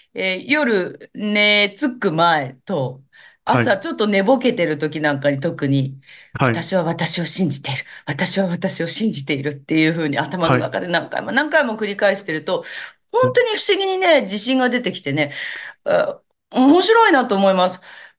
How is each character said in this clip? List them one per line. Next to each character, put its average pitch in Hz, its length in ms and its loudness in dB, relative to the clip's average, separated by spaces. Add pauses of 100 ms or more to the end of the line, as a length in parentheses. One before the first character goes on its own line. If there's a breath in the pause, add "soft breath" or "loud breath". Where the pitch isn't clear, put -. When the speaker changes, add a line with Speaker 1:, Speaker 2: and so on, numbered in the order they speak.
(140 soft breath)
Speaker 1:
え 185 220 -4
ー、 185 100 -12
夜 202 680 -2
寝 208 640 2
つ 269 220 -2
く 196 120 0
前 156 540 0
と、 151 380 -4 (420 soft breath)
Speaker 2:
は 226 140 2
い。 117 40 4
Speaker 1:
朝 202 140 2
ち 254 120 -8
ょ 330 40 -6
っ - 40 -8
と 220 100 0
寝 196 160 2
ぼ 240 160 4
け 247 160 0
て 175 100 -2
る 151 140 -2
時 151 240 -4
な 151 100 2
ん 139 80 -4
か 143 100 2
に 139 80 -2
特 151 280 -4
に、 135 320 0 (340 soft breath)
Speaker 2:
は 135 140 0
い。 - 80 4
Speaker 1:
「私 - 180 -4
は 185 100 2
私 170 380 -2
を 165 60 -4
信 180 240 0
じ 135 120 -8
て 135 100 -6
い - 20 -4
る。 - 100 -8 (220 loud breath)
私 180 320 -2
は 190 80 0
私 175 360 -4
を 165 60 -4
信 214 240 0
じ 139 140 -8
て 156 80 -2
い 135 80 -4
る」 147 100 -4
っ - 40 -10
て - 180 -6
い 156 120 4
う 160 60 2
風 160 160 -2
に 139 100 -4
頭 160 300 -2
の 131 80 4
中 - 240 -2
で 180 60 -6
何 170 240 -2
回 - 100 -6
も - 60 -8
Speaker 2:
は 202 80 -6
い。 - 20 -4
Speaker 1:
何 294 140 0
回 311 140 4
も 220 120 -4
繰 220 100 -4
り 202 100 -6
返 196 200 2
し 196 60 -12
て 160 100 -6
る 156 140 -4
と、 185 180 -2 (480 loud breath)
本 508 220 2
当 494 80 6
に 466 160 0
不 - 100 -2
思 381 80 2
議 392 80 -2
に 381 140 -2
ね、 339 200 4
Speaker 2:
う - 20 4
ん。 - 20 0
Speaker 1:
自 202 160 -6
信 262 180 0
が 254 140 2
出 240 100 -2
て 196 120 -6
き - 100 -14
て 139 100 -4
ね、 143 180 0 (540 loud breath)
あ、 180 360 0 (320)
面 277 280 6
白 453 300 4
い - 20 4
な 254 140 4
と 208 80 -2
思 196 160 4
い 190 40 2
ま 185 140 2
す。 - 140 -8 (360 loud breath)